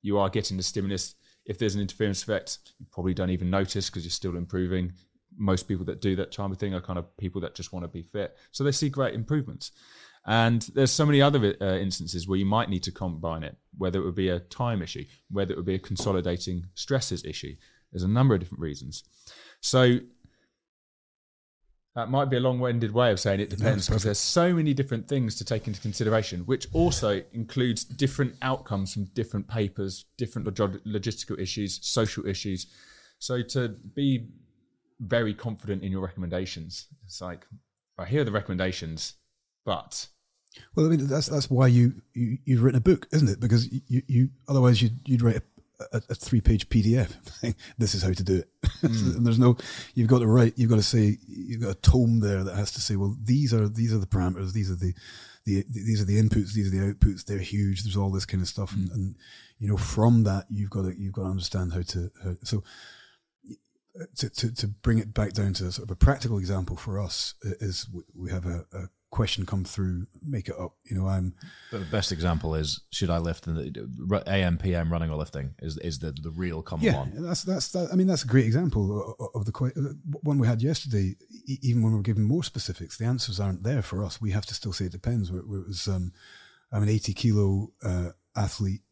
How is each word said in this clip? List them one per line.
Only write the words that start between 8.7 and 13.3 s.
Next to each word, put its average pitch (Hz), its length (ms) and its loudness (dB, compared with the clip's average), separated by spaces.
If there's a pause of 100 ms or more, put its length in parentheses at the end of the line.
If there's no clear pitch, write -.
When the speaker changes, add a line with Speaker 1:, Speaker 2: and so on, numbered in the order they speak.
Speaker 1:
see 143 180 -2
great 135 260 -2
improvements. 131 560 -4 (540)
And 113 360 4 (140)
there's 135 160 6
so 156 140 2
many 147 160 6
other, 139 380 4
uh, 95 180 2
instances 90 500 -4
where 95 100 2
you 98 80 2
might 107 240 2
need 92 140 -2
to 92 80 -8
combine 82 520 -6